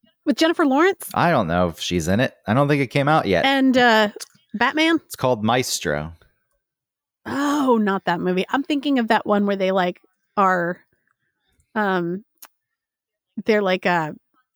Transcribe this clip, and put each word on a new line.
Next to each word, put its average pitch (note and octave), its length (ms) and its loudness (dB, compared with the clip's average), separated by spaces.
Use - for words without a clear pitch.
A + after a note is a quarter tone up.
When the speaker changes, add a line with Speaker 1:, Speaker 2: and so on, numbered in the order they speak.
Speaker 1:
with C#4+ 120 0
Jennifer D#4+ 280 2
Lawrence? D4+ 480 0
Speaker 2:
I E3 180 2
don't A#2 160 0
know F2 220 0
if D#2+ 100 -10
she's E2+ 280 -4
in G2 120 0
it. C3 140 -2
I G2+ 60 0
don't C#3+ 140 2
think C#3+ 140 0
it C3 60 -2
came C#3 200 -2
out D3+ 200 2
yet. F#2 180 2
Speaker 1:
And, C4 320 2
uh, A3+ 320 4
Batman? D4 520 0
Speaker 2:
It's - 100 -16
called B2 280 0
Maestro. E2 680 -2
Speaker 1:
Oh, C#4 560 0
not G3 240 -2
that F3 140 -2
movie. F3+ 300 -2
I'm C4+ 140 -2
thinking C#4+ 360 -2
of A3+ 100 -2
that G#3+ 160 0
one G#3 200 0
where G3+ 100 -2
they, F#3+ 160 0
like, F3+ 280 -2
are, F3+ 420 0
um, F#3+ 480 -2
they're, G#3+ 160 2
like, F#3 240 -2
uh, E3 260 0